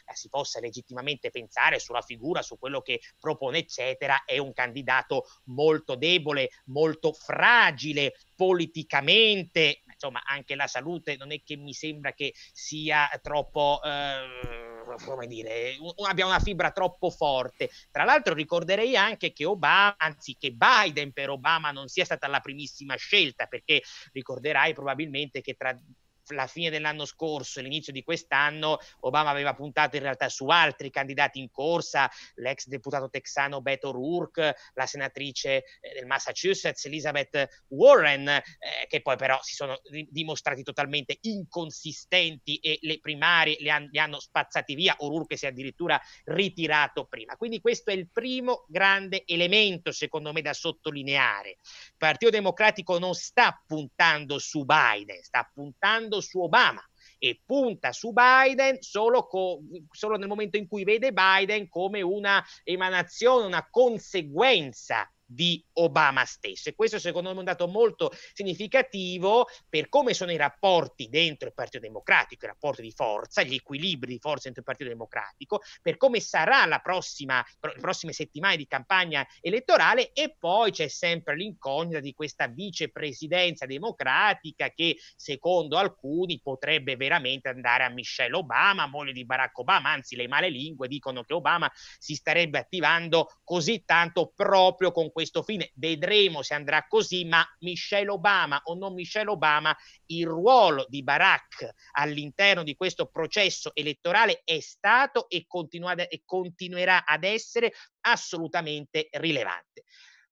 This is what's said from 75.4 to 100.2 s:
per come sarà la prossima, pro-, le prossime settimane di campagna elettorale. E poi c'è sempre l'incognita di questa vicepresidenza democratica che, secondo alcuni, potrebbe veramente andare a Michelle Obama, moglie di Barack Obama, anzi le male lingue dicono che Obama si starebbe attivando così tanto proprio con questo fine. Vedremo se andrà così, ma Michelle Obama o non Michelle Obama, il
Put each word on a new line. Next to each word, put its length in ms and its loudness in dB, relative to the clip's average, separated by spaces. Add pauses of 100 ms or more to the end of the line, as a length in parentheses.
per 160 -2
come 220 4
sarà 480 4
la 100 2
prossima, 680 -2 (160)
pro-, 140 -6
le 80 -18
prossime 320 -4
settimane 420 -2
di 120 -6
campagna 600 0 (140)
elettorale. 720 4
E 240 -2
poi 320 2
c'è 180 -4
sempre 480 -2
l'incognita 640 -6
di 120 -10
questa 320 -6
vicepresidenza 1200 -4
democratica 1040 -2
che, 260 -2 (200)
secondo 600 -2
alcuni, 640 -2
potrebbe 580 -4
veramente 520 -2
andare 340 0
a 60 0
Michelle 460 -4
Obama, 500 2
moglie 260 -8
di 140 -12
Barack 320 -2
Obama, 320 2
anzi 260 -6
le 120 -6
male 220 0
lingue 380 -8
dicono 360 -8
che 100 -10
Obama 340 0 (300)
si 160 -10
starebbe 460 0
attivando 840 0
così 420 -2
tanto 500 2
proprio 560 4
con 240 -2
questo 280 -4
fine. 320 -6
Vedremo 640 2
se 140 -4
andrà 320 0
così, 360 0
ma 180 4 (180)
Michelle 500 -2
Obama 560 2
o 100 -6
non 180 -8
Michelle 360 -6
Obama, 440 2 (340)
il 200 -4